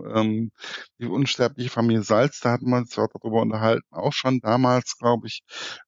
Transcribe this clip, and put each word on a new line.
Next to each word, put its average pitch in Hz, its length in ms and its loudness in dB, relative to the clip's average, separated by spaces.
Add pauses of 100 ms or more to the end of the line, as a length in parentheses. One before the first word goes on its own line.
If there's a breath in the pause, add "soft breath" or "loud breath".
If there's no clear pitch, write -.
(140)
ähm, 110 360 0 (480 loud breath)
die 120 80 -10
unsterbliche 123 640 0
Familie 113 320 2
Salz, 113 380 2
da 120 120 2
hatten 127 160 -2
wir 123 80 2
uns 120 200 -4
ja 110 80 0
auch 110 100 -2
darüber 113 260 -2
unterhalten, 110 500 0
auch 117 220 -4
schon 131 280 0
damals, 123 580 2
glaub 120 260 2
ich, - 180 -12 (460 loud breath)